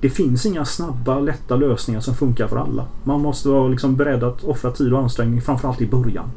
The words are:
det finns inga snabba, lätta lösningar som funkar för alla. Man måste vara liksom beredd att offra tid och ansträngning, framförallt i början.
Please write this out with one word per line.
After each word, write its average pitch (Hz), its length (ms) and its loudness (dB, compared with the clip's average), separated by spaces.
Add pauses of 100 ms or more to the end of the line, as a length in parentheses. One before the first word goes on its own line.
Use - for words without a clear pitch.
det 139 100 2
finns 131 360 0
inga 170 180 -2
snabba, 131 560 -2
lätta 139 360 -2
lösningar 123 440 0
som 123 140 -2
funkar 123 340 2
för 117 80 0
alla. 123 280 -2 (200)
Man 143 180 0
måste 143 260 -2
vara 135 200 4
liksom 131 280 2
beredd 131 280 0
att 123 200 -2
offra 127 260 -2
tid 123 220 0
och 131 60 4
ansträngning, 120 440 0
framförallt 131 380 -2
i 113 60 0
början. 107 500 2